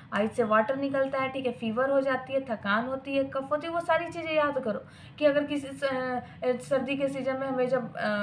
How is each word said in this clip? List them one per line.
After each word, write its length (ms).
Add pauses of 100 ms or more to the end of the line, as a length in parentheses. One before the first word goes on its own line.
(120)
eyes 180
से 140
water 320
निकलता 420
है, 100
ठीक 180
है, 60
Fever 380
हो 100
जाती 320
है, 120
थकान 420
होती 300
है, 80
कफ 260
होती 160
है, 60
वो 80
सारी 300
चीज़ें 240
याद 240
करो 260 (340)
कि 60
अगर 200
किसी 240
स-, 160
अ, 380 (220)
सर्दी 520
के 120
season 280
में 120
हमें 200
जब, 280
अ, 120 (140)